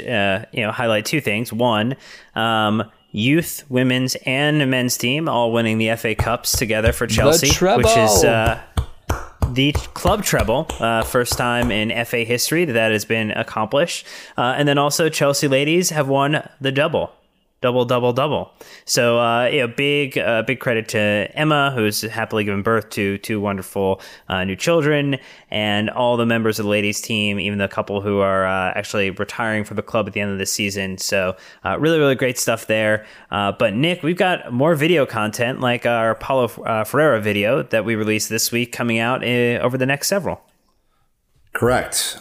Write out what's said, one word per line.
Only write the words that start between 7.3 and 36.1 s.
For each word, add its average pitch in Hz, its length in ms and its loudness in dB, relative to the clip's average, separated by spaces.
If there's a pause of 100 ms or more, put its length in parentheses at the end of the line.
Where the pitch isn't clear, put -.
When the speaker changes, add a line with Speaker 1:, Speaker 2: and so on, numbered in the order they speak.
Speaker 2:
treble. 185 340 2
Speaker 1:
which 220 140 4
is, 220 260 4
uh, 113 380 2 (880)
the 135 240 2
club - 500 -2
treble, 123 440 0 (120)
uh, 113 240 0
first 123 340 -2
time 120 340 0
in 110 200 0
F 117 220 -4
A 117 100 0
history 123 400 0
that 147 100 -2
that 113 200 2
has 104 100 0
been 110 280 -2
accomplished. - 760 -2 (300)
Uh, 127 200 0
and 143 80 2
then 143 120 2
also 156 320 2
Chelsea 143 400 0
ladies 156 400 2
have 156 180 -2
won 139 420 0 (120)
the 135 100 -2
double. 135 400 0 (500)
Double, 123 240 2
double, 123 260 2
double. 123 400 -2 (340)
So, 120 340 2
uh, 117 260 2
you 147 140 0
know, 123 80 2
big, 143 500 0
uh, 110 240 2
big 120 180 -2
credit 113 300 0
to 104 460 0
Emma, 147 400 2
who's 107 260 0
happily 110 420 -2
given 101 200 -2
birth 110 260 0
to 98 300 -2
two 107 200 -4
wonderful, 98 640 -2 (260)
uh, 92 160 -2
new 95 120 -2
children, 147 640 0 (320)
and 107 400 0
all 120 260 0
the 117 80 2
members 117 320 2
of 110 80 -4
the 104 60 0
ladies 104 300 0
team, 104 380 -2
even 101 200 -2
the 98 80 0
couple 101 340 -4
who 101 160 0
are, 95 300 2
uh, 92 260 0
actually 101 380 -2
retiring 107 520 -4
from 104 120 -12
the 107 80 -4
club 107 240 -2
at 101 60 -8
the 104 80 -2
end 101 100 -2
of 98 80 -4
the 95 80 -4
season. 98 500 -4
So, 92 380 -2 (280)
uh, 95 140 -2
really, 160 220 2
really 139 160 4
great 127 240 -2
stuff - 260 -2
there. 107 400 0 (240)
Uh, 101 220 0
but 101 240 0
Nick, 165 260 0
we've 165 160 -2
got 185 340 0
more 139 220 2
video 156 320 2
content, 113 560 -2
like 123 240 0
our 113 300 2